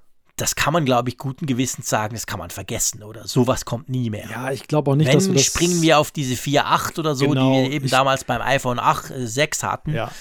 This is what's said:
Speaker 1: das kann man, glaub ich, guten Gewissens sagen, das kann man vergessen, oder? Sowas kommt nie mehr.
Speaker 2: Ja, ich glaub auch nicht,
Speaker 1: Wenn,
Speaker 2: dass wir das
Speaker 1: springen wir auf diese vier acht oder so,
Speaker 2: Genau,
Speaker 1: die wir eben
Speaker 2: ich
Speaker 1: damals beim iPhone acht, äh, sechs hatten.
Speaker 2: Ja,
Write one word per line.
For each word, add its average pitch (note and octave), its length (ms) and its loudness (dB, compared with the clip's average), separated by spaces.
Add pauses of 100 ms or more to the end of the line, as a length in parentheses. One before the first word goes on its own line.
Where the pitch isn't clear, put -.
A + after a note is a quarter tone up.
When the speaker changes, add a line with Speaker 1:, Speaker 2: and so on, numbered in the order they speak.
(400)
Speaker 1:
das - 140 -4
kann - 180 0
man, E3 120 2
glaub B2 240 2
ich, A#2+ 100 -6
guten C3+ 280 -8
Gewissens C3 420 -2
sagen, A2 260 -2
das G#2+ 120 -10
kann G#2 120 -6
man E2+ 120 -12
vergessen, G#2+ 520 -6
oder? G#2+ 260 -18
Sowas A#2+ 360 2
kommt - 240 -6
nie B2+ 220 -2
mehr. G2+ 200 -8
Speaker 2:
Ja, B2+ 220 -6
ich - 160 -10
glaub D3 200 2
auch C#3 60 4
nicht, D3 140 4
Speaker 1:
Wenn, C#3 60 6
Speaker 2:
dass F#3+ 140 6
wir F#3 60 2
das C3+ 100 4
Speaker 1:
springen F3 380 2
wir D#3+ 160 6
auf D3+ 120 2
diese B2+ 260 -4
vier C#3 300 2
acht - 320 0
oder D#3 160 0
so, C3 140 2
Speaker 2:
Genau, C3 240 4
Speaker 1:
die C3 120 4
wir C3 80 -2
eben D3 140 -2
Speaker 2:
ich B2+ 40 -2
Speaker 1:
damals C3+ 340 2
beim A#2+ 180 -2
iPhone B2 360 0
acht, C#3 320 0
äh, B2+ 160 -6
sechs C3+ 360 -2
hatten. G#2 300 -4
Speaker 2:
Ja, A2+ 160 -4 (120)